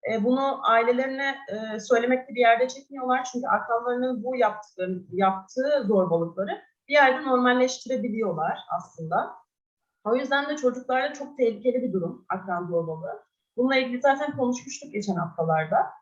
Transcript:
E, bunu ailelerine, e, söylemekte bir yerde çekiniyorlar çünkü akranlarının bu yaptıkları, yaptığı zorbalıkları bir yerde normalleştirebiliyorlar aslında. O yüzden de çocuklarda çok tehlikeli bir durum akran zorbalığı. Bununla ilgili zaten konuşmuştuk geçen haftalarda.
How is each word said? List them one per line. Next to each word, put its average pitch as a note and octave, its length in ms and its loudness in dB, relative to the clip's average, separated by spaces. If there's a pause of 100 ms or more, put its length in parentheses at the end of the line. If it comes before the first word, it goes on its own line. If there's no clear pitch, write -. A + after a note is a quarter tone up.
(120)
E, A3 120 0
bunu C4+ 460 2
ailelerine, C4 680 2 (120)
e, A3 320 -6
söylemekte B3 540 2
bir B3 60 0
yerde A#3 280 6
çekiniyorlar B3+ 640 -4
çünkü B3+ 140 -6
akranlarının A#3 800 0
bu B3+ 120 -4
yaptıkları, F#3 640 -2 (100)
yaptığı G#3+ 760 0
zorbalıkları F#3 760 0 (260)
bir C#4 40 -4
yerde C4+ 300 6
normalleştirebiliyorlar B3 1400 0 (180)
aslında. F3 680 -6 (600)
O A3 120 2
yüzden C#4 320 0
de D4 80 -4
çocuklarda B3+ 580 0
çok - 240 -14
tehlikeli A#3+ 440 0
bir G3 100 -2
durum E3+ 360 -4
akran F3+ 380 -4
zorbalığı. E3+ 560 -4 (340)
Bununla C4 200 2
ilgili B3+ 240 -2
zaten C#4+ 360 2
konuşmuştuk B3+ 560 -4
geçen G3+ 220 -2
haftalarda. E3 640 0 (260)